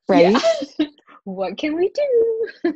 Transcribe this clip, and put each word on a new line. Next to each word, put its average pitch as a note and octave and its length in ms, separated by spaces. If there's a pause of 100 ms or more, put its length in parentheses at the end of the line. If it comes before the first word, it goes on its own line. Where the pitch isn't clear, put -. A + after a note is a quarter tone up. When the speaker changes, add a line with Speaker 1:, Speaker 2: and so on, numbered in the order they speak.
Speaker 1:
right? F#3+ 340 (380)
Speaker 2:
Yeah. D4+ 120
<laughs> - 60 (280)
What F#3+ 320
can D#4 200
we F#4 120
do? A4+ 880